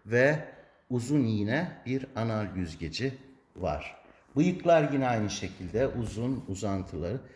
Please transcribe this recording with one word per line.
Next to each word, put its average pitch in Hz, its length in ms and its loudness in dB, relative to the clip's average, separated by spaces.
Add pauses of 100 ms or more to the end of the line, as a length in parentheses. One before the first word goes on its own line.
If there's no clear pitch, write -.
ve 131 320 4 (520)
uzun 127 340 2
yine 110 440 0 (180)
bir 131 200 -2 (100)
anal 107 400 -2
yüzgeci 87 560 -4 (440)
var. 78 400 -4 (400)
Bıyıklar 165 560 4
yine 131 160 2
aynı 110 220 2
şekilde 95 580 -2
uzun 117 600 -4
uzantılı 95 720 -4 (160)